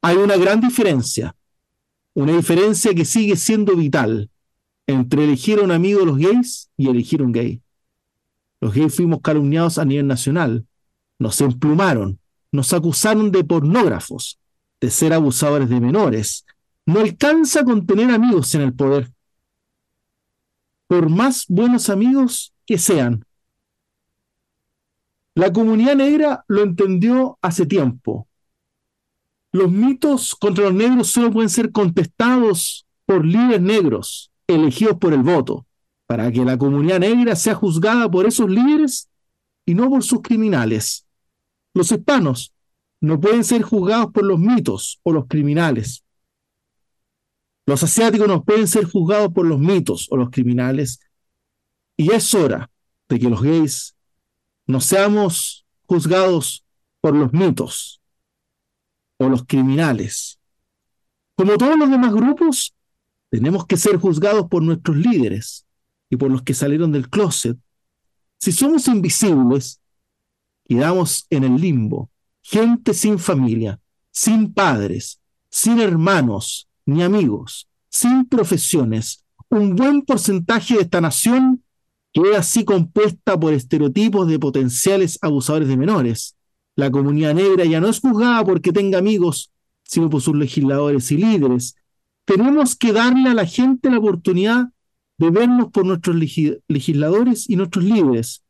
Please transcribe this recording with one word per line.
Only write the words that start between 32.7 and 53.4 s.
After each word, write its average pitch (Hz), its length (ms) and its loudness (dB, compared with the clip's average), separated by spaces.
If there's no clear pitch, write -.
por 180 200 2
líderes 220 340 2
negros 175 720 -2
elegidos 165 500 2
por 175 140 0
el 135 120 2
voto. 147 420 -2
Para 117 260 -4
que 123 140 0
la 131 120 0
comunidad 143 440 0
negra 226 340 2
sea 208 180 -2
juzgada 208 560 0
por 180 160 0
esos 226 240 0
líderes 269 600 0
y 170 80 0
no 233 160 2
por 269 160 0
sus - 160 -2
criminales. 143 840 -2
Los 175 180 0
hispanos 202 640 -2
no 156 180 0
pueden 214 240 2
ser 240 180 0
juzgados 214 520 0
por 208 100 0
los 196 160 0
mitos 185 640 -2
o 170 80 0
los 147 160 0
criminales. 147 760 -2
Los 139 180 0
asiáticos 214 460 2
no 180 160 0
pueden 214 240 2
ser 208 160 0
juzgados 190 480 0
por 180 120 0
los 156 140 0
mitos 160 520 0
o 139 40 -2
los 127 140 0
criminales. 123 720 -4
Y 160 160 2
es 220 200 0
hora 139 380 0
de 120 100 0
que 123 100 0
los 113 120 -2